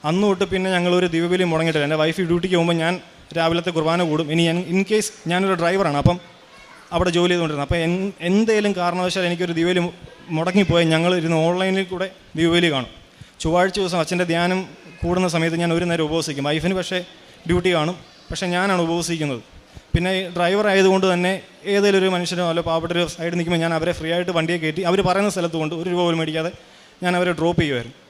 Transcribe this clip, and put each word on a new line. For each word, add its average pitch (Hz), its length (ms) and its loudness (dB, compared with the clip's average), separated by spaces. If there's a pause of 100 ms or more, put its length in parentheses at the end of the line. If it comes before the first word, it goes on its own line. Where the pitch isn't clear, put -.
അന്ന് 185 200 2
തൊട്ട് 196 240 0
പിന്നെ 190 240 -2
ഞങ്ങളൊരു 180 380 2
ദിവ്യബലി 175 380 0
മുടങ്ങിയിട്ടില്ല. 160 360 0
എൻ്റെ 156 140 0
വൈഫ് 160 280 0
ഡ്യൂട്ടിക്ക് 175 260 0
പോകുമ്പോൾ 170 260 2
ഞാൻ 165 100 0 (440)
രാവിലത്തെ 170 400 0
കുർബാന 165 340 0
കൂടും. 156 220 0
ഇനി 170 160 2
ഞാൻ, 165 100 0 (140)
in 185 80 2 (100)
case 214 200 0 (220)
ഞാനൊരു 190 300 0
ഡ്രൈവറാണ്, 170 400 0
അപ്പം 175 160 4 (760)
അവിടെ 175 220 2
ജോലി 180 160 2
ചെയ്തുകൊണ്ടിരുന്നത്, 156 360 -2
അപ്പം 175 180 0
എൻ-, 185 240 -2 (200)
എന്തേലും 214 500 2
കാരണവശാൽ 180 480 -2
എനിക്കൊരു 175 300 -4
ദിവ്യബലി 175 260 2
മു-, 175 100 -6 (440)
മുടങ്ങിപ്പോയാൽ 170 560 2
ഞങ്ങൾ 170 160 2 (100)
ഇരുന്ന് 165 260 0
ഓൺലൈനിൽ 190 460 0
കൂടെ 185 160 -4 (300)
ദിവ്യബലി 170 360 4
കാണും. 123 160 -4 (520)
ചൊവ്വാഴ്ച 180 400 4
ദിവസം 180 200 0
അച്ഛൻ്റെ 175 300 0
ധ്യാനം 175 260 2 (440)
കൂടുന്ന 180 320 2
സമയത്ത് 165 280 0
ഞാൻ 170 160 2
ഒരു 180 120 0
നേരം 165 200 0
ഉപവസിക്കും. 151 400 -2
വൈഫിന് 160 300 0
പക്ഷേ 185 180 -4 (500)
ഡ്യൂട്ടി 175 280 2
കാണും, 160 200 0 (340)
പക്ഷേ 165 160 -6 (100)
ഞാനാണ് 185 320 2
ഉപവസിക്കുന്നത്. 160 540 -4 (520)
പിന്നെ 180 240 0
ഈ - 20 -2 (160)
ഡ്രൈവർ 185 360 2
ആയതുകൊണ്ട് 190 400 4
തന്നെ 180 200 0 (400)
ഏതെങ്കിലും 202 280 4
ഒരു 190 140 2
മനുഷ്യനോ 175 360 -4
അല്ല 165 180 0
പാവപ്പെട്ട 165 280 -2
ഒരു 175 60 2 (120)
സൈഡിൽ 170 240 -6
നിൽക്കുമ്പോൾ 170 260 0
ഞാൻ 170 140 0
അവരെ 165 200 -2
ഫ്രീ 156 160 -8
ആയിട്ട് 180 220 -2
വണ്ടിയെ 165 260 0
കയറ്റി 156 280 -4
അവർ 185 80 2 (100)
പറയുന്ന 196 260 2
സ്ഥലത്ത് 170 280 -4
കൊണ്ട് 156 180 -4
ഒരു 180 120 -6
രൂപ 175 140 0
പോലും 165 140 0
മേടിക്കാതെ 160 300 -4 (540)
ഞാൻ 180 140 0
അവരെ 180 220 0
ഡ്രോപ്പ് 170 220 2
ചെയ്യുമായിരുന്നു. 127 340 -4 (140)